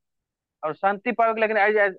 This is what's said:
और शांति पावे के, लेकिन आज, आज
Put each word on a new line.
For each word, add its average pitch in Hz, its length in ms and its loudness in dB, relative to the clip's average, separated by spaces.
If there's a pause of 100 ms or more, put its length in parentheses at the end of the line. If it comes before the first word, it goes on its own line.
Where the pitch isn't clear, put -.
(640)
और 156 120 -4
शांति 202 360 -2
पावे 226 220 0
के, 220 80 -2
लेकिन 214 160 0
आज, 214 200 2
आज 202 220 0